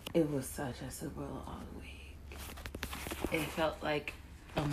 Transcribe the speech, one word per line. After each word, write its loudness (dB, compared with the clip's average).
It 6
was 2
such -4
a -6
super -4
long -6
week. -10
It 6
felt 6
like 2
a 8